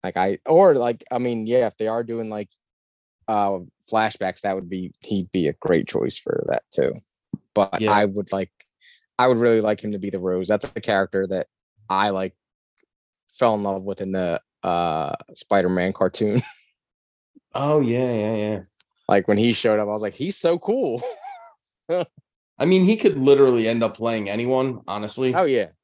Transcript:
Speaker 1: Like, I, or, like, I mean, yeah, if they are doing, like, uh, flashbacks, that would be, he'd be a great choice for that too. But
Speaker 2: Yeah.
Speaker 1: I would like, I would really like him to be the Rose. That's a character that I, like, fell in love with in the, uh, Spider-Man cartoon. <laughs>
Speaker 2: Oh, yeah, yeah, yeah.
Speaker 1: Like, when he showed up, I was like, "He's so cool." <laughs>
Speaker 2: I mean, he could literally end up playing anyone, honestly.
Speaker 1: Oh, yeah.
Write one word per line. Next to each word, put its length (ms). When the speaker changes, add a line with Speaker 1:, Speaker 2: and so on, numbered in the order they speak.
Speaker 1:
Like, 120
I, 300
or, 280
like, 360
I 80
mean, 280
yeah, 200
if 100
they 120
are 160
doing, 260
like, 180
uh, 320
flashbacks, 500
that 120
would 160
be, 220
he'd 300
be 160
a 60
great 340
choice 300
for 280
that 240
too. 220
But 260
Speaker 2:
Yeah. 120
Speaker 1:
I 120
would 280
like, 180
I 80
would 120
really 220
like 220
him 100
to 60
be 120
the 100
Rose. 280
That's 160
a 40
character 460
that 220
I, 200
like, 240
fell 260
in 100
love 200
with 160
in 120
the, 280
uh, 520
Spider-Man 580
cartoon. 540
<laughs> 60
Speaker 2:
Oh, 260
yeah, 320
yeah, 240
yeah. 240
Speaker 1:
Like, 180
when 120
he 140
showed 280
up, 80
I 40
was 100
like, 100
"He's 240
so 220
cool." 420
<laughs> 460
Speaker 2:
I 80
mean, 180
he 140
could 180
literally 500
end 160
up 140
playing 320
anyone, 580
honestly. 480
Speaker 1:
Oh, 100
yeah. 240